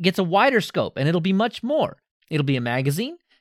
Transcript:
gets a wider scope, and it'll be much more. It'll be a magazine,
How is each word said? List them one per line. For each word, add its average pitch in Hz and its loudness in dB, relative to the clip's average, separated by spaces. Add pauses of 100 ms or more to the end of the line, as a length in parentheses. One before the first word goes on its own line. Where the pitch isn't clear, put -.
gets 175 0
a 196 2
wider 214 4
scope, - -2
and 135 0
it'll 170 2
be 185 0
much 226 0
more. 277 -2 (320)
It'll 151 -4
be 139 0
a 123 -2
magazine, 143 -2 (220)